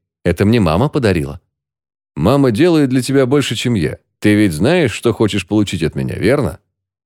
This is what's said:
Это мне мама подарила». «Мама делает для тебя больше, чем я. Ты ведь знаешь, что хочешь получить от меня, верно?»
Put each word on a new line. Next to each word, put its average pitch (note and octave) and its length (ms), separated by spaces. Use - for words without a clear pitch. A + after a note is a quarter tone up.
Это F2 220
мне A#2 140
мама F#2 300
подарила». E2+ 520
«Мама B2+ 360
делает D3 380
для B2+ 120
тебя C3+ 240
больше, C3 300
чем A#2+ 180
я. E2 240
Ты G#2 160
ведь G#2 180
знаешь, C3+ 380
что - 220
хочешь G#2 340
получить G2+ 360
от D2+ 120
меня, B1+ 200
верно?» G#2 440